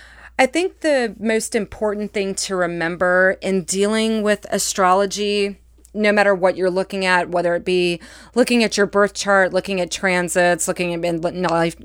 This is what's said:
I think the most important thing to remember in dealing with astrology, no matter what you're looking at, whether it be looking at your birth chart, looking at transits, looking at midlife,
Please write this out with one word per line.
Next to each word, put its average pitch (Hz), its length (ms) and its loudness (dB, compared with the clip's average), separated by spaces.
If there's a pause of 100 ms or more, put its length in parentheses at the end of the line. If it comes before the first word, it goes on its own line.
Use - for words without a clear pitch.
(380)
I 254 60 6
think 339 360 -2
the 269 380 0
most 220 360 -2
important 208 580 -4
thing 196 220 -4
to 196 200 -6
remember 180 840 0
in 190 220 0
dealing 220 600 0
with 208 280 0
astrology, 202 1080 0 (380)
no 214 140 2
matter 202 240 4
what 180 220 0
you're 185 140 0
looking 190 340 -2
at, 180 240 2
whether 175 260 0
it 175 100 -4
be 180 360 0 (340)
looking 240 300 2
at 202 120 -2
your 202 80 4
birth 202 300 0
chart, 196 380 2
looking 185 280 -2
at 175 120 -4
transits, 175 720 0
looking 180 260 -2
at 170 80 -6
midlife, 170 840 -2